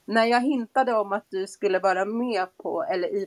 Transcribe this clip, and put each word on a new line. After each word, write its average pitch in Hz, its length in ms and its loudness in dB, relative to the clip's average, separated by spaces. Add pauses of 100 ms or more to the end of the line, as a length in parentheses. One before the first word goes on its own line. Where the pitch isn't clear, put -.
när 226 200 2
jag 240 160 4
hintade 254 520 0
om 202 200 0
att 208 160 -4
du 190 180 -4
skulle 190 320 0
vara 190 260 2
med 214 520 -4
på, 170 260 -4
eller 180 240 -2
i 190 200 -4